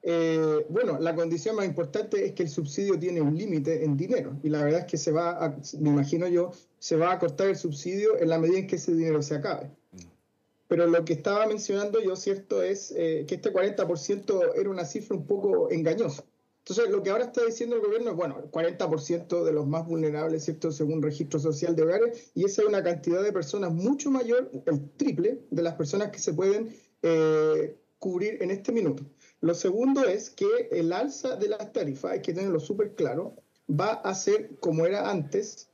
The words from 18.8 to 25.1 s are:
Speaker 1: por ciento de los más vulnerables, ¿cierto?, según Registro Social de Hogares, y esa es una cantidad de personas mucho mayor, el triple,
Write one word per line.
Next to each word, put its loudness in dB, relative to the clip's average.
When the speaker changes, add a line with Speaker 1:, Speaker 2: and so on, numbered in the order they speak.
Speaker 1:
por 0
ciento -2
de 4
los 2
más 0
vulnerables, 0
¿cierto?, -2
según -2
Registro -2
Social 0
de 2
Hogares, 0
y 0
esa 0
es 4
una 2
cantidad 0
de 0
personas -2
mucho 0
mayor, 2
el -2
triple, 0